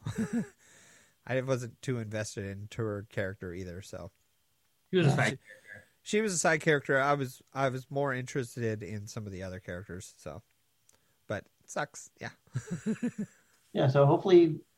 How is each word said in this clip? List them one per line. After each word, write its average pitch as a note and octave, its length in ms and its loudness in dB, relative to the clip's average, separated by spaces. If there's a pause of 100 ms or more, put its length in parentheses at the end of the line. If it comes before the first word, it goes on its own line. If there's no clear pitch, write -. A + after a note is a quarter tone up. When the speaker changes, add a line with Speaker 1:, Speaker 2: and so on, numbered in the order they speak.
Speaker 1:
<laughs> - 380 -2 (840)
I B2+ 140 -2
wasn't B2+ 400 -4
too B2+ 160 -4
invested G#2+ 480 -6
into G2 380 -8
her G#2 260 -4
character F#2+ 440 -6
either, F2+ 280 -10
so. F2 300 -14 (800)
Speaker 2:
She F#3 60 2
was E3 100 6
a - 20 8
Speaker 1:
Yeah, C3+ 60 4
Speaker 2:
side C3+ 100 2
Speaker 1:
she, A2 120 2
Speaker 2:
character. - 500 -20 (160)
Speaker 1:
she G#3+ 180 0
was G#3 120 0
a E3+ 40 -4
side D#3+ 240 2
character. C#3+ 400 4
I C#3+ 120 4
was, C3+ 280 -2 (120)
I C3+ 160 0
was B2+ 200 -6
more C#3 240 0
interested A#2 720 -4
in G2+ 240 -10
some G#2+ 180 -10
of G2 60 -10
the F#2 120 -10
other F#2 160 -8
characters, F2+ 580 -12
so. - 260 -14 (840)
But - 180 -6 (180)
it - 60 -20
sucks, - 420 -8 (100)
yeah. - 80 -10 (640)
<laughs> - 160 -4 (640)
Speaker 3:
Yeah, C#3+ 140 2
so C#3 180 6
hopefully E3+ 500 8 (220)